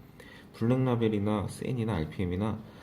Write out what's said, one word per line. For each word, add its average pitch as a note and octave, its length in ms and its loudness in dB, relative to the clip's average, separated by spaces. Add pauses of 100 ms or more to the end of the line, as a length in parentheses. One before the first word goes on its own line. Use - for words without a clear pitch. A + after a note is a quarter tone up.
(540)
블랙라벨이나 A2+ 920 2
센이나 A2+ 480 -2
알피엠이나 F#2 640 -2 (240)